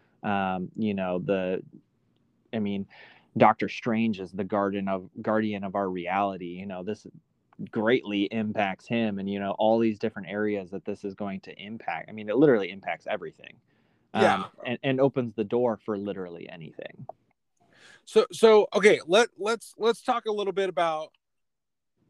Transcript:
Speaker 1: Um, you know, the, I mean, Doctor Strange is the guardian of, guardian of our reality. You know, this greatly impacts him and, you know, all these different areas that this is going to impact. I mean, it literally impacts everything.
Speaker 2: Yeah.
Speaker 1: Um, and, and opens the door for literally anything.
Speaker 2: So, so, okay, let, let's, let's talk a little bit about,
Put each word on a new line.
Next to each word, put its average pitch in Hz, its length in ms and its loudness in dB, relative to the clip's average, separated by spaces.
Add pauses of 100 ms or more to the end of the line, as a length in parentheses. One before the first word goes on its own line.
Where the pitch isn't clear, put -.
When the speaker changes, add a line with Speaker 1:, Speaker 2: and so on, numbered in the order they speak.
(220)
Speaker 1:
Um, 95 540 -2
you 107 180 -2
know, 92 240 -2
the, 95 440 -2 (920)
I 117 60 -4
mean, 101 280 -4 (500)
Doctor 110 320 6
Strange 110 520 -2
is 92 120 -10
the 98 120 -4
guardian 98 440 0
of, 95 200 -4 (140)
guardian 107 420 0
of 95 120 -6
our 98 120 0
reality. 92 600 -2 (100)
You 98 80 -12
know, 92 160 -10
this 104 240 -8 (640)
greatly 104 540 2
impacts 107 640 -2
him 113 320 -2
and, 98 120 -4
you 101 80 -4
know, 98 140 -2
all 110 260 4
these 110 200 0
different 104 300 -6
areas 101 420 -4
that 95 140 -10
this 101 200 -8
is 98 100 -6
going 98 260 -8
to 92 160 -18
impact. 98 540 -10
I - 20 -16
mean, 107 160 -10
it 107 80 0
literally 120 340 4
impacts 95 380 -10
everything. 90 460 -10 (600)
Speaker 2:
Yeah. 110 200 4
Speaker 1:
Um, 98 120 -6 (200)
and, 120 160 -4
and 135 180 2
opens 127 340 2
the 110 100 -2
door 120 340 0
for 107 180 -4
literally 92 520 -8
anything. - 580 -16 (1000)
Speaker 2:
So, - 280 4
so, 214 420 8
okay, 190 320 6
let, 208 220 6 (100)
let's, 214 400 -4
let's 220 240 0
talk 233 240 -2
a 220 60 0
little 202 200 -2
bit 190 160 0
about, 160 440 -2 (960)